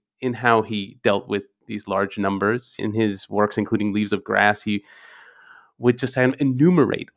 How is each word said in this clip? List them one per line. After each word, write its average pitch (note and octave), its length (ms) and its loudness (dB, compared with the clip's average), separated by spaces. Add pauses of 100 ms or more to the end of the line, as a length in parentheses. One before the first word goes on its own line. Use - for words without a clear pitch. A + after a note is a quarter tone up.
(220)
in B2+ 120 -2
how A#2 280 -4
he G#2 420 -8
dealt G2+ 240 0
with G2+ 160 -4 (240)
these G#2+ 200 -10
large G2 300 -2
numbers. G2 640 -2
In G#2 140 -4
his G#2+ 360 -2
works, G#2 280 0
including G#2 360 0
Leaves G#2 200 -2
of F#2+ 100 -4
Grass, G#2 400 2
he G#2 200 -2 (960)
would B2 200 2
just A#2+ 160 -4
kind C3 180 4
of - 80 -10
enumerate C#3+ 760 4